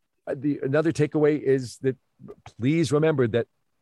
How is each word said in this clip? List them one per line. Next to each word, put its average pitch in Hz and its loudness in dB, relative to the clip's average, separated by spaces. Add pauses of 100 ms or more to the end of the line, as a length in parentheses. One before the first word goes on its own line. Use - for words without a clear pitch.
(280)
Uh, - -6
the, 139 -4
another 151 0
takeaway 151 0
is 131 -2
that 131 -2 (640)
please 139 0
remember 147 2
that 117 -2 (340)